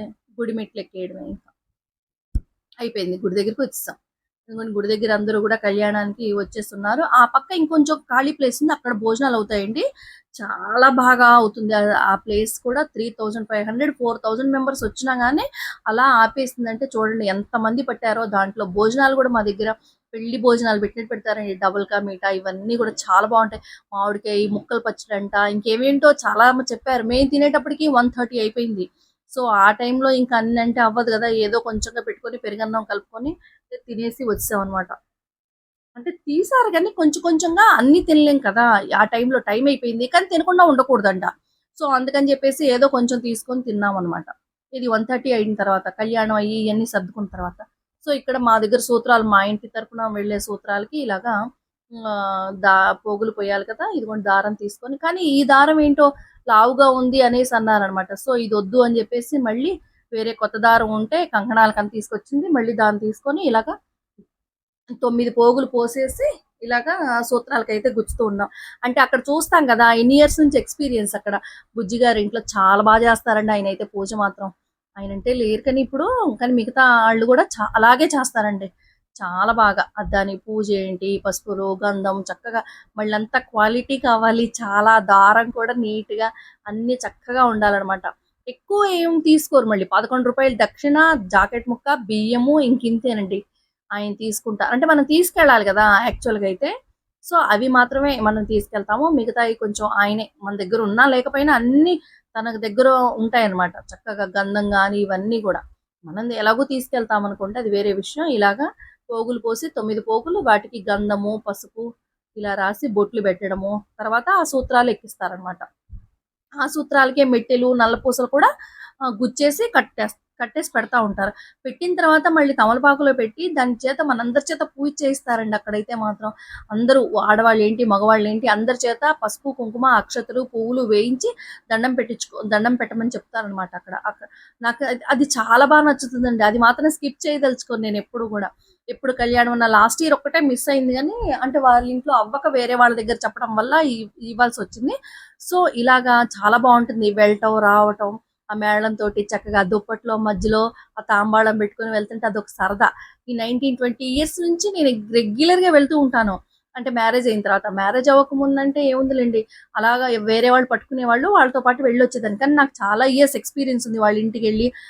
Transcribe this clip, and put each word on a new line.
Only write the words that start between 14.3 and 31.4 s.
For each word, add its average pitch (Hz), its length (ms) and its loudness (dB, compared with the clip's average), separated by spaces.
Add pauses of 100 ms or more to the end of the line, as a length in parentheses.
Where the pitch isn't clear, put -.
మెంబర్స్ 269 320 -2
వచ్చినా 254 320 -4
కానీ 262 300 0 (420)
అలా 220 160 0
ఆపేసిందంటే 240 840 0
చూడండి 220 400 -4
ఎంతమంది 220 560 -2
పట్టారో. 226 440 -4
దాంట్లో 202 400 -2
భోజనాలు 226 500 2
కూడా 254 140 2
మా 233 120 0
దగ్గర 208 320 -2 (400)
పెళ్లి 226 240 -8
భోజనాలు 233 420 2
పెట్టినట్టు 214 300 -6
పెడతారండి. 214 460 -6
డబుల్ 196 300 -2
కా 202 140 -2
మీఠా 196 300 -6
ఇవన్నీ 190 460 -6
కూడా 226 160 -2
చాలా 196 360 2
బాగుంటాయి. 220 340 0 (320)
మామిడికాయ 202 540 -2
ముక్కలు 208 320 -6
పచ్చడి 226 360 -8
అంట, 202 200 -6
ఇంకేమేంటో 226 760 2
చాలా 226 400 4
మంది 254 220 -2
చెప్పారు. 247 300 -2
మేము 247 260 2
తినేటప్పటికి 294 580 0
వన్ 247 220 2
థర్టీ 240 300 -4
అయిపోయింది. 220 500 -4 (480)
So 254 60 -2
ఆ 208 280 4
టైంలో 247 380 0
ఇంకా 254 280 2
అన్ని 233 240 0
అంటే 233 200 0
అవ్వదు 226 300 0
కదా, 220 160 0
ఏదో 220 320 0